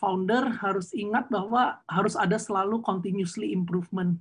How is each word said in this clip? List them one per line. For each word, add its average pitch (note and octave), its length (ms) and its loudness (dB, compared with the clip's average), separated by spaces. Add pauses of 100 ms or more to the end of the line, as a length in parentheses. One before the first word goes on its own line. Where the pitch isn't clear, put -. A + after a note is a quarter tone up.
founder G3+ 640 2
harus G3 320 -2
ingat G#3 320 -2
bahwa A3 560 0
harus G3+ 320 0
ada G#3+ 240 2
selalu G#3 400 0
continuously F#3+ 720 -2
improvement. F3+ 680 0